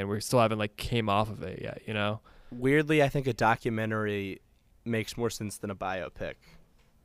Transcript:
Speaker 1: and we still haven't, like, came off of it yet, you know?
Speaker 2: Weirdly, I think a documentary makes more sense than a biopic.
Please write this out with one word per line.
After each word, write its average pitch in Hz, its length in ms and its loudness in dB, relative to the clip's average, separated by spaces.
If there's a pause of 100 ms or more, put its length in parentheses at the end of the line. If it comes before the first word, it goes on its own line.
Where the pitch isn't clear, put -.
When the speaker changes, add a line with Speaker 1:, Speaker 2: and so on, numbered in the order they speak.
Speaker 1:
and 98 80 -2
we 104 120 -2
still 127 200 4
haven't, 110 180 4
like, 104 200 -4
came 113 320 0
off 107 180 2
of 104 140 -10
it 92 180 -8
yet, - 260 -8
you 113 60 -8
know? 107 280 -2 (300)
Speaker 2:
Weirdly, 143 520 4
I 135 80 4
think 139 160 0
a 117 80 2
documentary 110 1080 0 (460)
makes 113 320 -4
more 117 100 0
sense 104 300 -6
than 101 120 -8
a 98 40 -6
biopic. 92 600 -6 (720)